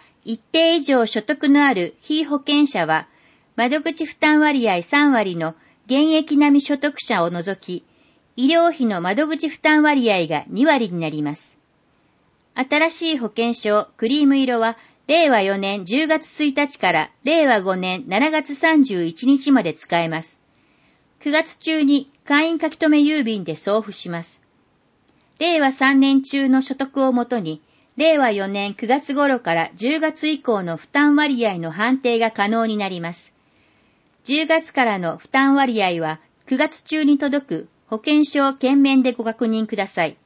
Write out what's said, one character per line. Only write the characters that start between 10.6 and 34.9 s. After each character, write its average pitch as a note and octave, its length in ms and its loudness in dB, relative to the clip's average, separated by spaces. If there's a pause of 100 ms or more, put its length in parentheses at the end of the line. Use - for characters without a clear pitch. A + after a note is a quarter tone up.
割 C4 240 2
に F3 100 -6
な D#3+ 100 -4
り D3+ 120 -6
ま D3 140 -4
す。 - 220 -20 (1000)
新 D4 340 -2
し D#4+ 120 -12 (120)
い D4 40 -2
保 A#3 100 -6
険 A#3 260 -2
証、 G#3 440 -2
ク A3+ 100 -2
リ D4 160 0
ー C#4 40 4
ム C#4 100 4
色 B3+ 240 0
は、 A3+ 160 -2 (300)
令 D#4 220 4
和 A3+ 120 4
四 G3 160 0
年 G3 260 -4
十 C4 240 -2
月 D#4 360 -4
一 C#4+ 120 0
日 C#4+ 220 -2
か F#3 140 0
ら D#3 200 -2 (120)
令 D#4 240 2
和 A3 140 2
五 F#3 140 -2
年 F#3 320 -6
七 A3+ 240 0
月 - 240 -4
三 D#4+ 280 4
十 F#3 220 -2
一 E3 200 -6
日 C#4 260 2
ま B3+ 100 4
で E3 120 -4
使 - 260 -4
え E3 80 -2
ま D#3+ 140 -6
す。 - 200 -20 (800)
九 C#4+ 120 -6
月 D#4+ 260 -2
中 D#4+ 240 -2
に C#4 300 2 (120)
簡 C#4+ 200 2
易 E4 160 0
書 D#4 100 -2 (180)
留 D4+ 100 6
郵 D4 260 2
便 A3 200 -4
で E3 120 -8
送 G#3 260 -2
付 G#3 100 -10
し - 180 -12
ま E3+ 140 -8
す。 - 160 -20 (960)
令 E4 220 0
和 C4+ 120 2
三 C4+ 280 2
年 C#4 220 4
中 C#4 260 -2
の C4 140 2
所 C4 140 -6
得 C4+ 280 -4
を C4 80 2
も A#3+ 140 0
と A#3+ 140 -4
に、 D#3 220 -8 (360)
令 D#4 200 2
和 B3+ 140 2
四 G3 160 -4
年 G3+ 260 -6
九 A3 140 -10
月 C#4+ 260 0
頃 C#4 280 0
か E3 120 -2
ら E3 220 -2
十 C#4 240 -2
月 D#4 280 -4
以 D4+ 140 -2
降 G#3 220 -2
の E3 140 -6
負 - 100 -18
担 D4 280 2
割 C#4+ 300 0
合 G3 120 -2
の E3 140 -6
判 A3+ 260 0
定 A#3+ 220 0
が A3+ 120 0
可 G3+ 160 -2
能 A3+ 180 0
に A3 120 -4
な G3+ 100 -4
り F#3 140 -8
ま E3+ 100 -8
す。 - 220 -18 (880)
十 D4+ 220 -2
月 D#4+ 260 0
か C4 140 0
ら G3+ 140 -2